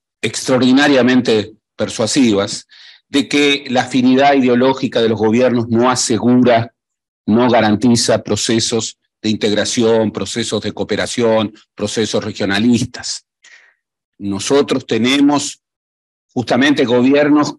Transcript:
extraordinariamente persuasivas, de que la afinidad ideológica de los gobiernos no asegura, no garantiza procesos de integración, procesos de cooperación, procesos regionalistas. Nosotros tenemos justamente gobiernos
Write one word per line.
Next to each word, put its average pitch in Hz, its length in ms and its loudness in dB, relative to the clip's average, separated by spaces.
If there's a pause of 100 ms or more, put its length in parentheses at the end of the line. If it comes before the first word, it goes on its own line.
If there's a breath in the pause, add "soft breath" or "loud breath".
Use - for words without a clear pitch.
(220)
extraordinariamente 127 1300 2 (220)
persuasivas, 107 920 -2 (400 loud breath)
de 139 200 -2
que 143 420 0
la 123 120 0
afinidad 131 520 2
ideológica 127 680 0
de 113 80 2
los 107 100 -2
gobiernos 117 500 0
no 120 200 0
asegura, 120 840 2 (520)
no 117 240 2
garantiza 113 720 2
procesos 113 760 -4 (220)
de 107 80 -4
integración, 107 840 0
procesos 110 500 -6
de 104 100 -8
cooperación, 107 840 -2 (200 loud breath)
procesos - 500 -4
regionalistas. 107 1040 -2 (920 soft breath)
Nosotros 120 680 -2
tenemos 139 760 0 (680)
justamente 135 540 0
gobiernos 143 720 2